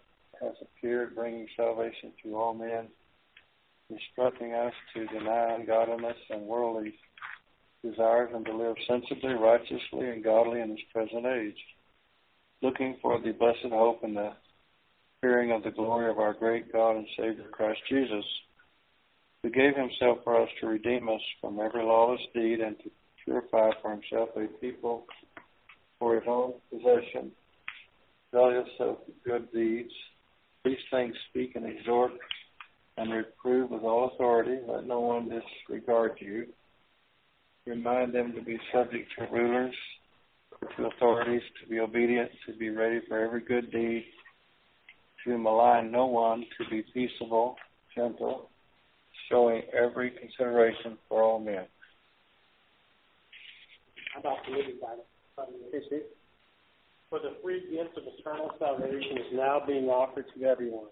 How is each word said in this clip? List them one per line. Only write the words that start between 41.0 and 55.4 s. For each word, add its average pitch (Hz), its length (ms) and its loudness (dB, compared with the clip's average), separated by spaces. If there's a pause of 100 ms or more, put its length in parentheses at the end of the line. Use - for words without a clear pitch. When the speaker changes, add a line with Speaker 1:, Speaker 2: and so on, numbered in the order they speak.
Speaker 1:
to - 80 -16
be 113 100 -2
obedient, 117 520 2 (160)
to 110 60 -12
be 110 160 -8
ready 113 380 0
for 110 120 -2
every 113 220 0
good 120 300 -2
deed, 117 340 -2 (1160)
to 120 140 -2
malign 113 540 6
no 127 160 2
one, 117 380 2 (120)
to 117 120 -8
be 110 120 -4 (120)
peaceable, 117 640 -2 (400)
gentle, 120 540 -4 (800)
showing 120 340 6 (100)
every 123 380 2
consideration 117 840 2 (100)
for 110 140 2
all 110 180 6
men." 101 280 -6 (2500)
Speaker 2:
How 139 60 -14
about 143 260 -6
the 131 60 -10
Living 135 300 -6
Bible? 120 240 -12 (2000)